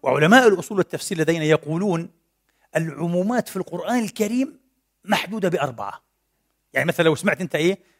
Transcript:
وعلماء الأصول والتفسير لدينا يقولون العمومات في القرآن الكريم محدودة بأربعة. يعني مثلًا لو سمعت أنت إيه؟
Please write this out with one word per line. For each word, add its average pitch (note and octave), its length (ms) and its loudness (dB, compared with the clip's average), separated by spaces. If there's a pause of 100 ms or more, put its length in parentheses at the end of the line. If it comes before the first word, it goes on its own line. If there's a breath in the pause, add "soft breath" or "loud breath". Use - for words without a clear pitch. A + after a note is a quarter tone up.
وعلماء E3 440 6
الأصول G3 300 2
والتفسير E3+ 400 -4
لدينا D#3+ 280 0
يقولون E3 640 0 (680)
العمومات F3 720 -2
في - 60 -14
القرآن F#3 440 -4
الكريم A3+ 600 -4 (460)
محدودة F#3+ 440 -2
بأربعة. B2+ 520 -6 (720)
يعني C3+ 140 0
مثلًا E3+ 180 0
لو D#3+ 100 4
سمعت F3+ 260 -2
أنت E3 140 -6
إيه؟ F3 240 0 (200)